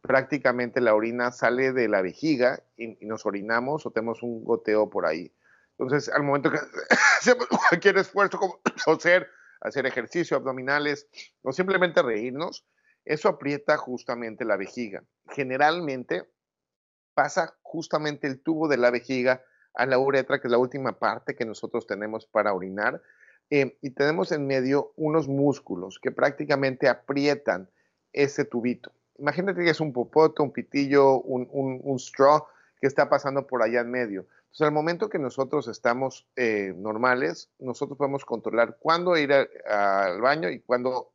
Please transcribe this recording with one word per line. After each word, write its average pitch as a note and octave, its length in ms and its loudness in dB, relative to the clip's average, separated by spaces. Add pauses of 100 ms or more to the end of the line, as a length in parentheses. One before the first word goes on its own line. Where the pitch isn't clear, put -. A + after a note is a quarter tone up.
prácticamente B2+ 800 0
la A2+ 120 6
orina A#2+ 380 0
sale C3 400 2
de B2 160 0
la G#2 140 2
vejiga B2 600 0 (160)
y, A2+ 260 -14
y G#2 40 -12
nos A2 180 -8
orinamos A2+ 600 -4
o A2 60 -8
tenemos A2+ 300 -4
un A#2 220 -8
goteo G#2+ 460 0
por F#2 160 -4
ahí. D#2+ 260 -4 (460)
Entonces, C#3+ 360 -2
al D3 100 0
momento C#3 280 0
que D3 80 -2
<coughs> - 600 0
hacemos - 280 2
cualquier F#3+ 500 2
esfuerzo F#3+ 400 0
como F#3 260 -4
<coughs> - 220 -4
toser, E3+ 420 4 (340)
hacer C3+ 240 -4
ejercicio, C3+ 520 -2
abdominales C#3 680 -4 (340)
o C3 100 -4
simplemente F3+ 520 2
reírnos, B2 600 -4 (400)
eso D#3 240 0
aprieta D3 480 -2
justamente A#2+ 680 -8
la G#2 120 2
vejiga. G2 460 -8 (260)
Generalmente C#3+ 960 -2 (880)
pasa D3+ 480 0
justamente D3+ 680 -4
el C3 120 -4
tubo D#3+ 280 -2
de C#3 100 2
la B2 140 4
vejiga B2+ 520 0 (300)
a B2 120 0
la C3 140 2
uretra, C#3 400 0
que - 80 -6
es A#2+ 40 2
la A#2+ 60 6
última C3 420 0
parte A2 360 -4
que A#2+ 100 -4
nosotros A2 420 -8
tenemos G#2+ 380 -8
para G#2 280 0
orinar, G2 480 -4 (480)
eh, C3+ 320 2
y C#3 100 -8
tenemos E3 400 0
en D3 160 -2
medio C3+ 480 0
unos D#3 320 0
músculos C3 720 -2
que B2+ 120 -4
prácticamente C#3 760 0
aprietan C#3 840 0 (440)
ese C#3 320 0
tubito. A#2+ 460 -4 (260)
Imagínate F3 460 -2
que E3+ 60 4
es D#3 100 0
un D#3 140 -2
popote, D#3 480 2
un C3+ 100 0
pitillo, C#3 680 4
un, B2+ 320 -4
un, C3+ 320 -4
un C3+ 160 -4
straw D3 460 4 (340)
que G3+ 80 0
está D3+ 220 2
pasando C#3 360 0
por B2 160 -2
allá A#2 200 2
en A#2+ 100 -6
medio. A2 300 -4 (240)
Entonces, - 220 -2
al D3+ 40 2
momento E3+ 380 -2
que F#3 100 -4
nosotros C3 480 -4
estamos, B2+ 680 -4
eh, G#2 420 -2
normales, B2 720 -2 (100)
nosotros C3+ 380 -8
podemos C#3 280 -4
controlar A2+ 540 -2
cuándo F3 380 0
ir C#3+ 160 2
a, G2+ 720 2
al F#2 160 -2
baño D#3 280 2
y C#3 100 -8
cuándo B2 560 -2